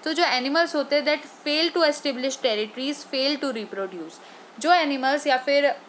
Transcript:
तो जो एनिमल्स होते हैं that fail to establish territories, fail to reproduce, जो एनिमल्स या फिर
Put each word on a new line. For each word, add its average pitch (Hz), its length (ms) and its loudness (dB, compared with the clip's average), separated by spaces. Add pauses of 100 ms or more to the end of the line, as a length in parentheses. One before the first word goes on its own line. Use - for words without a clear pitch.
तो 320 80 -2
जो 330 120 2
एनिमल्स 294 500 2
होते 285 220 0
हैं 294 80 2
that 294 440 -2
fail 311 280 0
to 330 140 4
establish 269 520 -4
territories, 254 720 -4
fail 277 300 0
to 269 80 -2
reproduce, 185 680 -8 (400)
जो 311 120 4
एनिमल्स 285 540 2
या 262 100 4
फिर 285 400 2 (120)